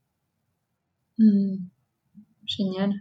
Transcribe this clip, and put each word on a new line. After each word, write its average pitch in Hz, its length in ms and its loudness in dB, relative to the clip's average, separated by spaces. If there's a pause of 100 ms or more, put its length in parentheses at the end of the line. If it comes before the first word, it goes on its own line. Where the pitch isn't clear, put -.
(1160)
Hmm. 196 400 4 (880)
Génial. 196 560 -4